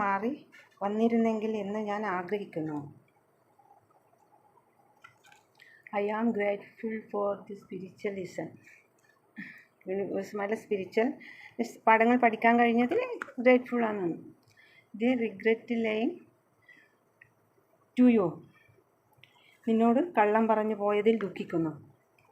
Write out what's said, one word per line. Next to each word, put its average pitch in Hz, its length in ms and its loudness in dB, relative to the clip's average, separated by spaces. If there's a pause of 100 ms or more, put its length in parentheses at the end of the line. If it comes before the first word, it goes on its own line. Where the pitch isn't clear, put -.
മാറി 196 300 -2 (500)
വന്നിരുന്നെങ്കിൽ 220 680 0 (100)
എന്ന് 202 180 -6 (100)
ഞാൻ 208 120 -4 (160)
ആഗ്രഹിക്കുന്നു. 180 600 -6 (3250)
I 202 60 0 (120)
am 233 100 0 (100)
grateful 202 560 -4 (160)
for 202 180 -2 (200)
the 202 160 -14
spiritual 190 560 -10
lesson. 170 280 -10 (1400)
യൂണിവേഴ്സ്, 196 520 -6
നല്ല 202 220 -4
സ്പിരിച്വൽ 214 480 -2 (760)
പാഠങ്ങൾ 226 380 6
പഠിക്കാൻ 233 380 4
കഴിഞ്ഞതിൽ 240 380 2 (440)
ഗ്രേറ്റ്ഫുൾ 247 480 4
ആണ്. 196 160 -2 (920)
The 247 100 4 (140)
regret 220 420 -2 (180)
lying 220 260 -2 (1900)
to 247 80 8 (100)
you. 196 100 4 (1400)
നിന്നോട് 226 300 4 (180)
കള്ളം 214 340 4
പറഞ്ഞു 214 300 0
പോയതിൽ 208 420 2
ദുഃഖിക്കുന്നു. 170 480 -4 (600)